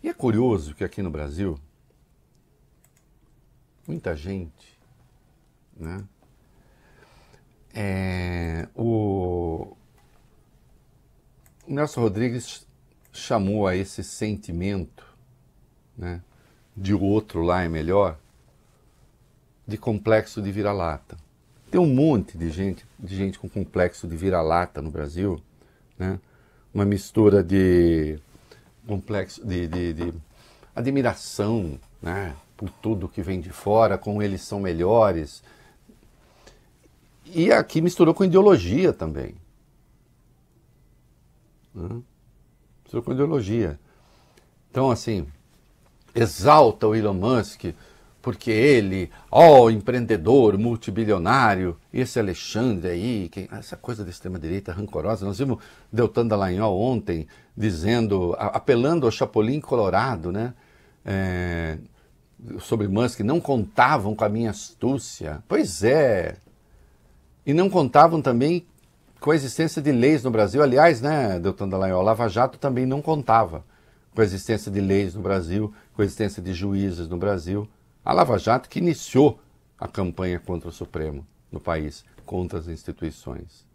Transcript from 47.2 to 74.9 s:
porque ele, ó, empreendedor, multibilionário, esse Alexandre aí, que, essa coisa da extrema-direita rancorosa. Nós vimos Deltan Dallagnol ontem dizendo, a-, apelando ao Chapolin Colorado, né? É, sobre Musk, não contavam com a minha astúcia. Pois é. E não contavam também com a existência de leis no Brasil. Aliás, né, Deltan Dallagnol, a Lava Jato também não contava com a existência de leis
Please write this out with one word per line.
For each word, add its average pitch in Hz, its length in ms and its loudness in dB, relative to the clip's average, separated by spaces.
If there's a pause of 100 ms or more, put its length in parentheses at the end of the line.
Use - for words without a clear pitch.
porque - 320 -6
ele, 107 580 4 (220)
ó, 135 380 12
empreendedor, 110 880 4
multibilionário, 107 1200 0 (140)
esse 123 260 -4
Alexandre 101 680 -4
aí, 92 400 -4
que, - 220 -14
essa 110 260 -16
coisa 110 260 -10
da 92 60 -10
extrema-direita 92 640 -8
rancorosa. 98 520 -6
Nós 98 120 -6
vimos 131 260 -4 (260)
Deltan 117 380 0
Dallagnol 98 500 0
ontem 98 480 -2 (300)
dizendo, 98 840 0
a-, 107 100 -4
apelando 131 580 0
ao 110 60 4
Chapolin 123 500 -2
Colorado, 98 720 -2
né? 113 220 -6 (520)
É, 90 720 -4 (840)
sobre 104 300 -4
Musk, 117 320 -2
não 131 180 0
contavam 123 760 0
com 110 120 -2
a 104 40 2
minha 113 200 -2
astúcia. - 1000 -8
Pois 160 340 -2
é. 113 540 2 (1080)
E 143 80 0
não 175 160 4
contavam 160 520 6
também 139 460 0 (540)
com 147 100 2
a 165 40 6
existência 160 460 -2
de 143 120 2
leis 127 280 4
no 123 100 -2
Brasil. 110 300 2
Aliás, 143 380 6
né, 123 400 0
Deltan 95 300 -2
Dallagnol, 95 320 0
a - 20 2
Lava 113 240 2
Jato 117 300 0
também 131 280 -2
não 135 160 -2
contava 113 640 0 (500)
com 113 60 -6
a 113 60 6
existência 104 440 -4
de 101 120 -2
leis 98 340 0